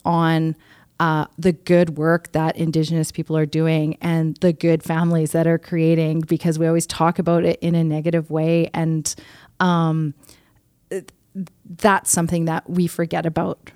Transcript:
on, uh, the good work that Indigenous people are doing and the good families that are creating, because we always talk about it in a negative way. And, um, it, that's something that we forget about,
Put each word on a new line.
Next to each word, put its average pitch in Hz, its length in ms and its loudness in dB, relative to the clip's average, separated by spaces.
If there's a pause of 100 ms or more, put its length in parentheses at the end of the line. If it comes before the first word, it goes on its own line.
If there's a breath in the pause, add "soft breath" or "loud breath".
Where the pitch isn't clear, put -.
on, 160 520 2 (420 soft breath)
uh, 156 280 0 (120)
the 175 140 2
good 165 460 2
work 165 340 0
that 160 240 -2
Indigenous 160 560 -2
people 156 240 -4
are 156 100 2
doing 160 540 0
and 165 380 0
the 175 140 2
good 165 300 0
families 165 500 0
that 165 140 2
are 165 120 2
creating, 160 640 0
because 160 360 0
we 165 80 0
always 165 200 0
talk 170 320 0
about 170 260 2
it 170 160 0
in 170 140 0
a 165 100 2
negative 160 460 -2
way. 160 440 0
And, 160 400 -2 (460 loud breath)
um, 160 540 0 (760 soft breath)
it, 185 220 -10 (680)
that's 196 320 2
something 170 360 0
that 160 240 -4
we 175 160 0
forget 165 400 -4
about, - 500 -6